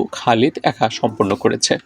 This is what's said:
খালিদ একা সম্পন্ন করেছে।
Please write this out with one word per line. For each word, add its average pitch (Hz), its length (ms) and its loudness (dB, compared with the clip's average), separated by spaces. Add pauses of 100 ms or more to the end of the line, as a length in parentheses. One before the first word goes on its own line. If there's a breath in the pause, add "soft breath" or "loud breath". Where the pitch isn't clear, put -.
(120)
খালিদ 120 520 2
একা 139 280 0
সম্পন্ন 107 440 -2
করেছে। - 380 0 (120)